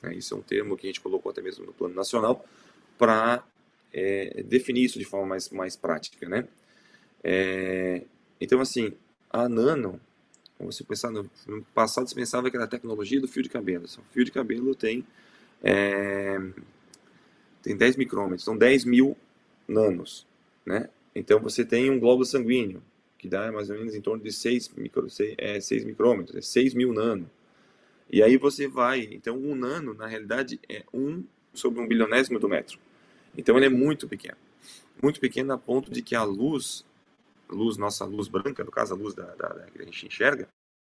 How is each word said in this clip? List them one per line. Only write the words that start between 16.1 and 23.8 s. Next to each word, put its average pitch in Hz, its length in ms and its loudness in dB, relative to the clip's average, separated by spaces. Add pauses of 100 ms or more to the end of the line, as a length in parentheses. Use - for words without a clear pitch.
tem 104 140 -4
dez 120 180 6
micrômetros, 98 480 -4
são 110 160 -2
dez 123 260 8
mil 123 320 6 (520)
nanos, 98 580 0 (400)
né? 101 240 -4 (240)
Então, 107 240 4
você 113 260 -2
tem 120 240 2
um 131 120 2
glóbulo 127 240 6
sanguíneo, 120 580 0 (360)
que 92 100 -14
dá 101 220 -4
mais 104 180 -6
ou 104 80 -6
menos 110 200 -8